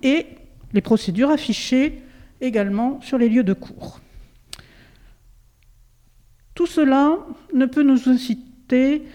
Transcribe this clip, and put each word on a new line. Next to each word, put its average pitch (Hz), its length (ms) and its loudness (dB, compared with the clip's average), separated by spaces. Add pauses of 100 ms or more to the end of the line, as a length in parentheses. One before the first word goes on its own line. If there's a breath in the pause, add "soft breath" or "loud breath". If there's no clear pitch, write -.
et 277 200 0 (480)
les 208 80 0
procédures 220 520 0
affichées 277 680 -2 (400 loud breath)
également 226 600 -2
sur - 180 -4
les 233 100 4
lieux 240 140 2
de 190 120 0
cours. - 460 -16 (2500 loud breath)
Tout 339 140 -2
cela 285 500 2 (340 loud breath)
ne 262 140 2
peut 294 160 0
nous 254 260 2
inciter 254 920 0 (120)